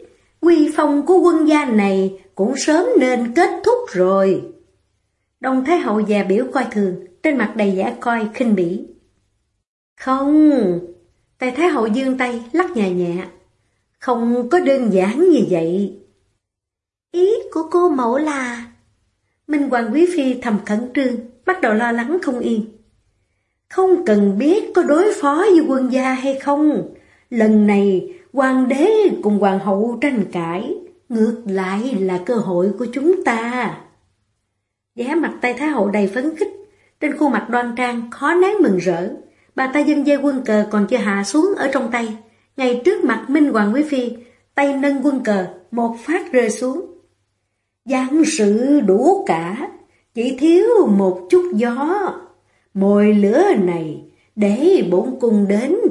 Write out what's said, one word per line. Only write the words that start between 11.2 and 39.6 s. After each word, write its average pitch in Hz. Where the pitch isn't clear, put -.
Tây 254
Thái 302
hậu 233
giương 254
tay 240
lắc 359
nhẹ 196
nhẹ. 180
"Không 240
có 359
đơn 262
giản 220
như 247
vậy." 175
"Ý 370
của 320
cô 349
mẫu 254
là?" 262
Minh 285
Hoàng 233
Quý 330
Phi 262
thầm 220
khẩn 214
trương, 254
bắt 370
đầu 240
lo 233
lắng 233
không 247
yên. 226
"Không 320
cần 202
biết 311
có 349
đối 320
phó 285
với 349
quân 254
gia 262
hay 269
không, 285
lần 214
này 202
hoàng 262
đế 277
cùng 202
hoàng 196
hậu 208
tranh 254
cãi, 180
ngược 226
lại 196
là 185
cơ 247
hội 185
của 240
chúng 339
ta." 233
Vẻ 254
mặt 285
Tây 247
Thái 277
hậu 226
đầy 202
phấn 269
khích, -
trên 294
khuôn 294
mặt 214
đoan 240
trang 240
khó 294
nén 370
mừng 214
rỡ. 180
Bà 262